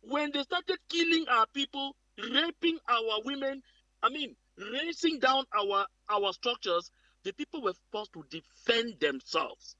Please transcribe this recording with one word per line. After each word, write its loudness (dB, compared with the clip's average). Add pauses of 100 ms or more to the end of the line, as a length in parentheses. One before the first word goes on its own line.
when 0
they -2
started -2 (120)
killing 2
our 6
people, -4 (220)
raping 0
our 0
women, -4 (400)
I 4
mean, -8 (220)
racing -2
down 4 (140)
our, 2 (240)
our 2
structures, -2 (320)
the -6
people -8
were 0 (180)
forced -6
to -12
defend -2
themselves. -2